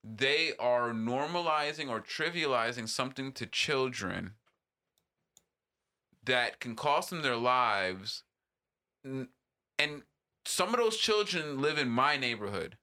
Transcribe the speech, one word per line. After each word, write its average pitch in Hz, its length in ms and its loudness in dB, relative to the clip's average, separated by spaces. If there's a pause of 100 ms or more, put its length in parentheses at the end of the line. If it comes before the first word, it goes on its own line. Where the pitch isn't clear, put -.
they 135 540 0
are 120 320 2
normalizing 151 960 0
or 113 120 -2
trivializing 127 880 0
something 135 440 -4
to 117 140 -8
children 104 880 -2 (1900)
that 123 360 0
can 120 160 -8
cost 147 340 0
them 165 120 -6
their 127 140 0
lives. 104 880 0 (840)
N-, 131 240 -8 (500)
and 147 240 -2 (420)
some 185 300 0
of 240 60 4
those 220 160 4
children 180 640 0
live 151 180 2
in 135 100 2
my 131 280 4
neighborhood. 104 680 -4